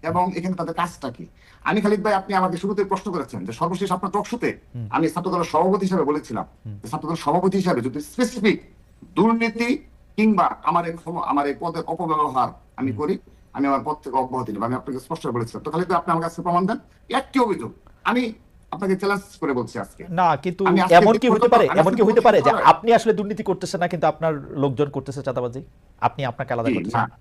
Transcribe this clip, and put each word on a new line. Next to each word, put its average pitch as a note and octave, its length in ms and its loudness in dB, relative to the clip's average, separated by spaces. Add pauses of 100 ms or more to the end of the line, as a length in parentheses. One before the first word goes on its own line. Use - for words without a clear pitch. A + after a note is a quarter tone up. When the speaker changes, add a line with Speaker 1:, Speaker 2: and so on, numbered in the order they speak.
Speaker 1:
এবং F3 140 2 (140)
এখানে F3+ 220 -4
তাদের E3 220 -6
কাজটা E3+ 340 -6
কি? E2+ 100 -16 (440)
আমি F#3+ 140 2
খালিদ G#3 220 2
ভাই, A3 160 4
আপনি G3 100 -10 (100)
আমাকে F3+ 200 0
শুরুতেই G3 300 0
প্রশ্ন F#3+ 240 -4
করেছেন B2 320 -6
যে A2+ 140 -10
সর্বশেষ F3+ 360 -2
আপনার F#3 180 -6
টকশোতে G#3 340 -2 (240)
Speaker 2:
হুম। A#2 220 -8
Speaker 1:
আমি D#3+ 180 2
ছাত্রদলের F3 400 -2
সভাপতি D#3+ 340 2
হিসেবে E3+ 220 0
বলেছিলাম B2 360 -4 (200)
Speaker 2:
হুম। G#2 160 -12
Speaker 1:
যে - 100 -14
ছাত্রদলের D#3 340 -6
সভাপতি F#3 360 2
হিসেবে F3 260 0
যদি B2+ 120 -6 (120)
স্পেসিফিক A3 460 0 (600)
দুর্নীতি A3+ 520 2 (480)
কিংবা G#3 280 4 (240)
আমার E3+ 200 0
এই E3 100 -6
ক্ষম-, E3 320 -8
আমার C#3+ 200 0
এই C3+ 100 -4
পদের E3+ 300 -6
অপব্যবহার D3 580 0 (300)
আমি C3 120 -2
Speaker 2:
হুম। G#2 80 -6
Speaker 1:
করি, - 160 0 (400)
আমি C#3 140 -2
আমার C3+ 180 0
পদ D3 160 -4
থেকে C3 200 -6
অব্যাহতি B2 300 -6
নেব। G2+ 160 -4
আমি B2+ 100 -2
আপনাকে C3 260 -8
স্পষ্ট D#3 180 -8
করে B2+ 140 -4
বলেছিলাম। A2+ 280 -6
তো D3+ 80 -6
খালিদ E3+ 160 -2
ভাই, F#3 120 2
আপনি - 120 -8
আমার E3 120 0
কাছে E3+ 200 -8
প্রমাণ F3 240 2
দেন A#3 100 -2 (400)
একটি - 260 -4
অভিযোগ। A#2 260 -4 (400)
আমি B3 120 2 (500)
আপনাকে F#3+ 280 0
চ্যালেঞ্জ G3 220 0 (180)
করে C#3 180 -2
বলছি A#2 240 -6
আজকে। - 200 -16 (160)
Speaker 2:
না, F3+ 80 4 (160)
কিন্তু F3+ 260 -4
Speaker 1:
আমি F#3 120 6
আজকে F3 180 6
Speaker 2:
এমন G#3+ 220 6
কি B3+ 60 2
Speaker 1:
যে A3+ 60 6
Speaker 2:
হতে A3+ 200 4
পারে, A3 120 6
Speaker 1:
প্রথম C#3 160 2
Speaker 2:
এমন E3+ 160 4
কি - 120 4
হতে A3 180 4
পারে G#3+ 180 8
যে C#3+ 60 6
Speaker 1:
আলোচনা F#3 200 4
Speaker 2:
আপনি G#3+ 260 2
আসলে G#3+ 220 2
দুর্নীতি G#3 300 -4
করতেছেন F#3 340 -4
না, F3 100 0
কিন্তু E3 200 -2
আপনার D#3+ 200 -2 (300)
লোকজন C#3 320 2
করতেছে C#3 320 -8
চাঁদাবাজি, B2 340 -6 (460)
আপনি - 140 -2 (100)
আপনাকে C3 240 -8
আলাদা A#2 140 -4
Speaker 1:
জি, A#2+ 60 -2
Speaker 2:
করতেছেন? F#2 260 -4
Speaker 1:
না। - 200 -6